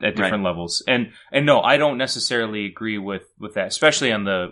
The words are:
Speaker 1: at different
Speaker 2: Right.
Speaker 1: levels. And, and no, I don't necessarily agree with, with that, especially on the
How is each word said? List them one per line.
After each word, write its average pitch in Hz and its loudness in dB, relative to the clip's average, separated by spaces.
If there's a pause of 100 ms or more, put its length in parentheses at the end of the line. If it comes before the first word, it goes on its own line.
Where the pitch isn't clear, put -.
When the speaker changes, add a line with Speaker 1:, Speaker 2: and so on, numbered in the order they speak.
Speaker 1:
at 104 0
different 101 0
Speaker 2:
Right. 92 0
Speaker 1:
levels. 85 -6
And, 123 0 (180)
and 143 2
no, 135 6
I 127 4
don't 143 2
necessarily 113 -2
agree 107 -6
with, 98 -6 (160)
with 104 -12
that, 95 -2
especially 147 2
on 104 0
the 92 0